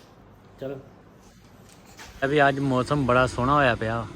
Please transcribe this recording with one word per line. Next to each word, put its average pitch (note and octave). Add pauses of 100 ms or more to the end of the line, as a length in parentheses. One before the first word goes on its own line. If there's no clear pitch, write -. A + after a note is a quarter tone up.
(600)
ਚਲੋ। C3+ (1500)
ਅਭੀ C#3
ਅੱਜ C#3
ਮੌਸਮ C3+
ਬੜਾ B2
ਸੋਹਣਾ B2+
ਹੋਇਆ C3+
ਪਿਆ A2+